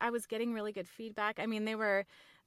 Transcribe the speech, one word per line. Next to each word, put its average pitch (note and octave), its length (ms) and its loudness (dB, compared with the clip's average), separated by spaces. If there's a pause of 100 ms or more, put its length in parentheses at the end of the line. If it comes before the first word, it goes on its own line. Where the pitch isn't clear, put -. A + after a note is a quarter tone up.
I A#3 100 2
was A#3 160 -2
getting A#3 260 0
really G#3+ 180 -2
good F#3 160 -6
feedback. G#3+ 520 -2
I G#3 80 0
mean, G#3+ 180 0
they A3 100 0
were G3+ 300 4 (420)